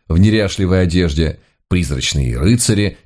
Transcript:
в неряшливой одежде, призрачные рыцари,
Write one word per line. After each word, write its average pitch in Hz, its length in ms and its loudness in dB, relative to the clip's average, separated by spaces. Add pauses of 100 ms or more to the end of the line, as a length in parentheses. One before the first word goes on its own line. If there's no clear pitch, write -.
в 82 100 0
неряшливой 95 640 2
одежде, 82 580 0 (280)
призрачные 67 720 -4
рыцари, 101 680 0